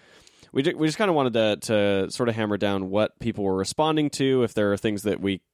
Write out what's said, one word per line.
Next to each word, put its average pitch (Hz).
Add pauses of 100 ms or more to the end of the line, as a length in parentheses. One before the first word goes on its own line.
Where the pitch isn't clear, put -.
(520)
we 135
ju-, 175
we 156
just 151
kinda 202
wanted 131
to, 110 (120)
to 101
sorta 120
hammer 107
down 98
what 101
people 110
were 95
responding 151
to, 131
if 110
there 104
are 101
things 104
that 101
we, 95 (120)